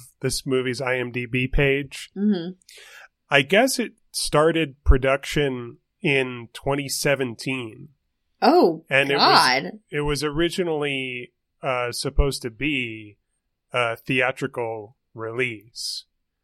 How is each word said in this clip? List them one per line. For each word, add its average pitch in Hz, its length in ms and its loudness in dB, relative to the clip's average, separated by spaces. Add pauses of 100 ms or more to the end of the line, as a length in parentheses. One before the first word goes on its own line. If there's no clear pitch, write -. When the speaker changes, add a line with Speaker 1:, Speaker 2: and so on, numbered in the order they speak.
(200)
Speaker 1:
this - 260 -4
movie's 127 340 -2
I 127 160 0
M 123 140 -4
D 123 160 -6
B 127 220 -2
page. 139 680 0
Speaker 2:
Mm-hmm. 196 360 0 (800)
Speaker 1:
I 143 120 6
guess 214 380 2
it - 140 -4 (180)
started 156 720 0
production 131 960 2 (220)
in 127 520 0
twenty 139 360 -4
seventeen. 131 1000 -4 (520)
Speaker 2:
Oh, 254 480 4
Speaker 1:
And 139 220 2
it 139 60 2
was, 190 80 4 (120)
Speaker 2:
God. 143 280 4 (260)
Speaker 1:
it 147 120 -4
was 147 200 -2
originally, 147 1080 -2 (280)
uh, 123 300 -2
supposed 139 520 -2
to 123 80 -8
be 113 680 -6 (540)
a 117 240 -2
theatrical 127 1000 -4 (180)
release. 113 920 -8 (400)